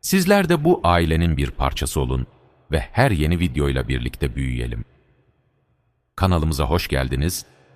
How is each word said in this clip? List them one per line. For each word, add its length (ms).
Sizler 480
de 140
bu 200
ailenin 540
bir 140
parçası 480
olun 280
ve 80
her 320
yeni 280
videoyla 480
birlikte 480
büyüyelim. 500
Kanalımıza 500
hoş 220
geldiniz 580